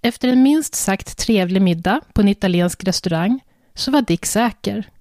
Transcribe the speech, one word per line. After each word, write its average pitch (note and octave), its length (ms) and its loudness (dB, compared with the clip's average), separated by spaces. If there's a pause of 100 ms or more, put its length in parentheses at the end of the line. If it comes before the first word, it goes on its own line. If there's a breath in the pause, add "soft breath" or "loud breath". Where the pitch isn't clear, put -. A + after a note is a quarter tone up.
Efter A#3+ 260 -2
en B3+ 160 4
minst D4 320 2
sagt - 420 -4
trevlig F#3+ 440 0
middag F#3 400 0 (120)
på G#3+ 80 2
en G3+ 60 4
italiensk F3+ 560 0
restaurang F#3 560 -2 (340)
så - 180 -2
var C#4+ 100 6
Dick F3 240 -2
säker. G#3+ 640 -4 (120)